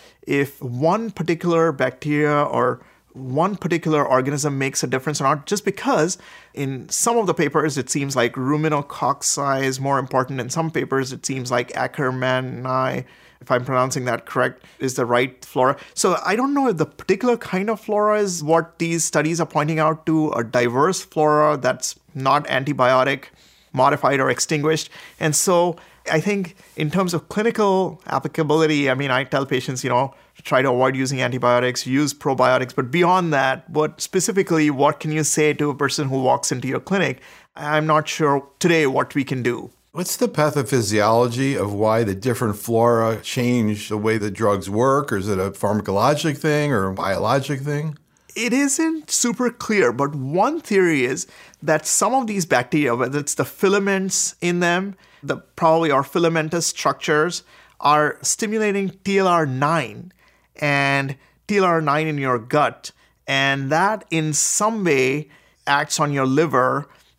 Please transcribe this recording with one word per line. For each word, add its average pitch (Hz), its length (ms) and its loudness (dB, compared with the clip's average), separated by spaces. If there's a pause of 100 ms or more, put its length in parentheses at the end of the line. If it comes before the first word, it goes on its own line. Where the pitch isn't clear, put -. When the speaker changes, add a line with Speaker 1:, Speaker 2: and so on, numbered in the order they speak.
(240)
Speaker 1:
if 139 380 -2
one 160 500 -2
particular 165 600 0
bacteria 147 720 0
or 123 420 0 (280)
one 135 420 -2
particular 160 500 0
organism 139 520 0
makes 135 260 -2
a 139 40 -4
difference 135 340 -4
or 139 40 0
not, 143 200 0
just 208 180 -4
because 190 540 0 (360)
in 135 360 -8
some - 260 0
of 220 100 2
the 175 80 0
papers, 147 440 0
it 127 120 -4
seems 139 280 -4
like 120 160 2
Ruminococci 139 1300 -2
is 131 160 -2
more 135 200 0
important. 131 420 -2
In 120 80 -8
some 160 220 -4
papers, 135 420 -2
it 123 120 -12
seems 131 260 -6
like 123 220 -2
Akkermanni, 131 1300 -2 (340)
if - 120 -10
I'm 123 140 2
pronouncing 127 400 0
that 117 200 -4
correct, 127 380 -2 (160)
is 131 160 -4
the 131 100 0
right 123 400 0
flora. 135 320 2 (160)
So 185 320 2
I 185 100 0
don't 277 200 0
know 269 140 2
if 180 80 -2
the 156 100 0
particular 233 500 0
kind 196 320 -4
of 214 100 -4
flora 214 400 0
is 180 240 -2
what 165 360 2
these 165 240 -2
studies 160 360 0
are 165 60 0
pointing 156 320 -2
out 156 300 0
to, 156 240 2
a 117 120 -2
diverse 123 600 0
flora 151 540 2
that's 127 420 -4 (160)
not 135 320 0
antibiotic 131 800 2 (480)
modified 135 480 2
or 131 100 2
extinguished. 156 580 -2 (300)
And 156 160 0
so 175 400 2 (360)
I 156 80 2
think 196 360 -4 (220)
in 151 120 -2
terms 180 240 0
of - 160 -6
clinical 196 760 0
applicability, 147 840 0
I 131 40 2
mean, 135 180 -2
I 131 120 2
tell 135 220 -2
patients, 127 380 -4
you 131 60 -2
know, 127 260 0 (280)
try 131 180 2
to 135 80 2
avoid 131 260 2
using 131 260 -2
antibiotics, 123 680 0
use 135 260 0
probiotics. 127 640 0
But 127 160 -4
beyond 175 420 2
that, 135 360 -2
what 151 300 -2
specifically, 180 720 0
what 139 300 0
can 156 120 -6
you 156 120 0
say 151 300 2
to 147 160 -2
a 135 60 -4
person 139 340 -2
who 135 120 -2
walks 127 300 0
into 127 160 -4
your 131 120 -4
clinic? 156 420 -2 (340)
I'm 151 320 -2
not 151 200 2
sure 143 400 0 (120)
today 160 280 4
what 135 280 -2
we 139 80 2
can 127 200 -4
do. - 280 -4 (200)
Speaker 2:
What's - 260 -6
the 240 100 0
pathophysiology 123 1300 2
of 98 160 -2
why 107 320 2
the 98 120 -2
different 113 420 -2
flora 113 640 2
change 120 680 0
the 107 80 -4
way 110 200 0
the 107 140 -4
drugs 101 380 0
work? 135 440 0
Or 104 40 0
is 98 120 -4
it 95 100 0
a 95 120 -2
pharmacologic 107 840 0
thing 147 360 0
or 95 140 0
a 95 60 -4
biologic 127 680 -2
thing? 147 360 -6 (380)
Speaker 1:
It 226 180 -2
isn't 302 580 -2
super 240 400 -2
clear, 180 420 0
but 143 220 -4
one 180 440 -2
theory 170 460 2
is 151 220 -4 (340)
that 156 240 0
some 220 300 0
of 262 100 0
these 196 220 -4
bacteria, 127 480 0
whether 131 240 -2
it's - 160 -6
the 135 100 -2
filaments 196 960 -2
in 175 180 0
them, 180 360 0 (260)
the 139 160 -6
probably 160 540 2
are 139 120 2
filamentous 165 640 0
structures, 156 800 -2 (360)
are 151 440 2
stimulating 208 640 -2 (140)
T 196 160 2
L 190 80 4
R 170 180 4
nine 135 640 -2 (440)
and 139 600 0 (320)
T 208 100 0
L 190 80 4
R 165 160 4
nine 151 260 0
in 151 100 -2
your 131 220 0
gut. 127 520 0 (360)
And 139 440 0
that 190 380 0
in 156 240 -2
some 214 500 -2
way 139 460 2 (380)
acts 143 320 0
on 147 120 0
your 139 140 0
liver, 131 640 2 (300)